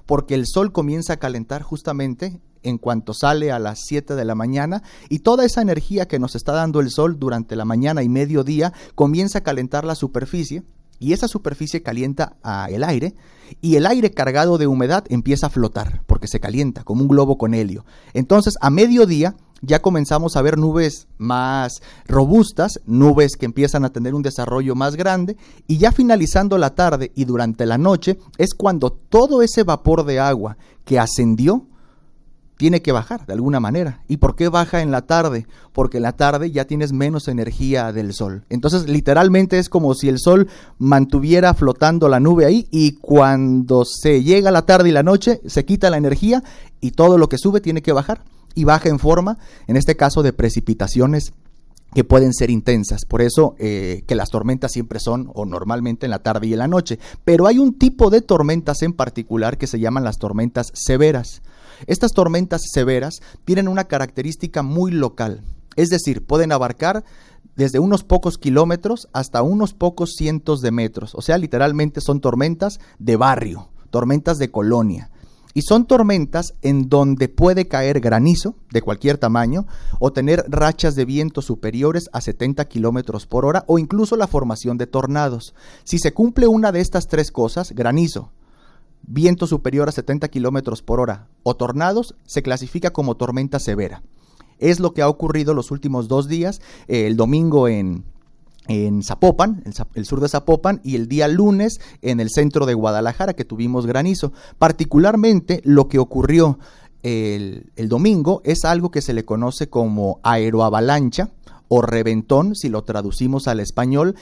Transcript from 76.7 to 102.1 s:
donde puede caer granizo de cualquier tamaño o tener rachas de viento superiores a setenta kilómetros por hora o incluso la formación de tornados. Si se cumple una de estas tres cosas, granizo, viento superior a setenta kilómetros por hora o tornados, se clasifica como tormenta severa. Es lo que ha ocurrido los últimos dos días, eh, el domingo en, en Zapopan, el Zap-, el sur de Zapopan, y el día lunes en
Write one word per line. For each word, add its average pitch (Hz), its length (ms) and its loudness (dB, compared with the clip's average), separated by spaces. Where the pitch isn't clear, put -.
donde 139 400 2
puede 180 400 2
caer 135 320 -2
granizo 127 540 2
de 117 100 0
cualquier 139 380 -2
tamaño 117 480 -2
o 135 120 2
tener 147 380 0
rachas 151 460 0
de 135 100 0
viento 147 380 -4
superiores 127 720 -4
a 123 80 -6
setenta 139 460 -4
kilómetros 117 580 -4
por 127 180 -2
hora 170 220 0
o 170 120 4
incluso 208 380 -2
la 208 100 0
formación 120 520 -4
de 123 80 -4
tornados. 131 680 -4
Si 175 140 -4
se - 160 -2
cumple 240 320 2
una 220 260 4
de 175 80 0
estas 180 260 -2
tres 151 240 -2
cosas, 127 420 -4
granizo, 123 580 -2
viento 175 440 0
superior 143 440 -2
a - 20 -12
setenta 147 360 -4
kilómetros 131 520 -4
por 117 200 -2
hora 107 280 -6
o 120 120 0
tornados, 160 600 -4
se - 180 -6
clasifica 131 520 -4
como 131 240 -4
tormenta 131 400 -4
severa. 101 440 -6
Es 175 220 2
lo 170 140 -2
que 156 80 -2
ha 143 60 4
ocurrido 151 440 -2
los 131 180 -4
últimos 135 380 -6
dos 139 200 0
días, 170 320 -4
eh, 107 220 0
el 113 80 0
domingo 143 500 2
en, 95 380 -2
en 104 340 -2
Zapopan, 185 600 0
el 104 100 -14
Zap-, - 200 -8
el 107 100 -8
sur 139 160 -6
de 143 80 -2
Zapopan, 156 560 0
y 131 100 -6
el 117 140 -4
día 147 180 0
lunes 202 540 0
en 120 200 -2